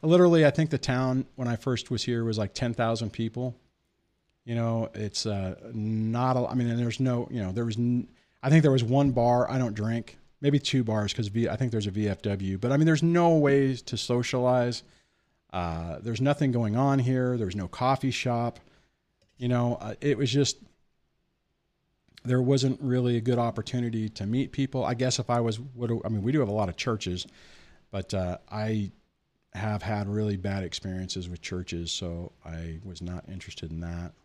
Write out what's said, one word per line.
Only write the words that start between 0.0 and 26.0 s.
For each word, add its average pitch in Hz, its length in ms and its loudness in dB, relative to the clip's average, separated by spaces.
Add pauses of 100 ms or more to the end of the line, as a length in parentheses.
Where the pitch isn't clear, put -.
Literally, 170 420 8
I 143 60 8
think 156 200 2
the 139 80 0
town, 131 460 0 (100)
when 123 140 -4
I 117 80 0
first - 340 -4
was 117 140 -2
here, 117 200 0
was, 110 140 0
like, 101 160 -2
ten 117 200 -2
thousand 113 360 0
people. 120 440 -4 (880)
You 120 100 -6
know, 117 400 0
it's, 104 320 -4
uh, 98 300 -2 (160)
not 113 640 0
a, 123 120 2
I - 60 -6
mean, 123 140 2
and 117 100 0
there's 120 220 -2
no, 123 300 0
you 120 120 -4
know, 95 100 -4
there 117 120 -2
was, 110 120 -4
n-, 120 320 0 (340)
I 127 80 0
think 160 120 8
there 147 100 8
was 127 120 4
one 135 260 4
bar. 120 400 4
I 131 80 0
don't 120 160 0
drink. 110 420 -4 (240)
Maybe 143 200 4
two 131 240 0
bars 107 280 0
'cause 113 140 -2
V-, 107 220 0
I - 80 -2
think 123 160 -2
there's 104 160 -2
a - 20 -4
V 104 180 0
F 98 140 -4
W. 95 360 -2
But, 120 120 -2
I 139 60 2
mean, 156 100 6
there's 160 160 4
no 170 340 4
ways 139 460 4
to - 140 -8
socialize. 123 880 0 (680)
Uh, 85 480 -4
there's 117 200 -4
nothing 143 320 2
going 113 240 0
on 139 240 2
here. 127 360 2
There's 98 200 -2
no 95 100 -4
coffee 131 460 -2
shop. 120 480 -2 (760)
You 123 120 -4
know, 120 320 2
uh, 107 200 -10
it 143 160 0
was 135 140 0
just, 139 280 2 (1700)
there 123 160 2
wasn't 127 400 2
really 123 360 2
a 117 40 0
good 120 200 0
opportunity 113 720 -2
to 98 160 -8
meet 120 260 -2
people. 135 320 -4
I 123 100 0
guess 127 240 0
if 123 100 -4
I 120 120 2
was, 113 180 -2
would, 120 320 -8 (140)